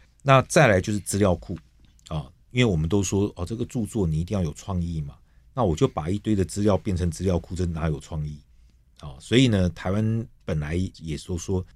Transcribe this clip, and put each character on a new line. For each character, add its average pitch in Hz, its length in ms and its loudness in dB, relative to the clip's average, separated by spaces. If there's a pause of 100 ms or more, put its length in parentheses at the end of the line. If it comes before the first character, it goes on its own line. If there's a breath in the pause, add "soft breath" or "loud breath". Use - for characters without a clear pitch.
(220 soft breath)
那 135 220 6
再 156 240 6
来 95 120 6
就 104 140 -2
是 104 60 0
资 - 180 -4
料 98 180 4
库， 85 220 -10 (520)
哦， 78 220 -8 (200)
因 123 80 -2
为 127 60 6
我 92 120 2
们 80 100 0
都 101 160 2
说， 101 320 0
哦， 87 100 -6
这 - 80 -8
个 120 120 -6
著 117 200 -6
作 95 220 -2
你 78 140 0
一 - 20 -2
定 101 140 -4
要 92 40 0
有 78 120 -2
创 90 280 -6
意 82 200 -4
嘛， 71 140 -10 (380)
那 123 120 -2
我 80 100 2
就 - 100 0
把 80 240 -4
一 101 100 0
堆 110 140 -2
的 95 120 2
资 101 180 -4
料 101 140 4
变 98 180 -4
成 85 160 -2
资 80 100 -8
料 90 160 0
库， - 160 -8
这 87 120 -2
哪 82 240 -2
有 73 100 -2
创 76 260 -8
意？ 76 140 -10 (600)
哦， 71 180 -16
所 - 180 0
以 131 120 6
呢， 95 220 4
台 92 200 -6
湾 110 340 -2 (200)
本 82 120 -4
来 76 180 -4 (240)
也 78 260 -8
都 90 120 -6
说， 92 280 -4 (100)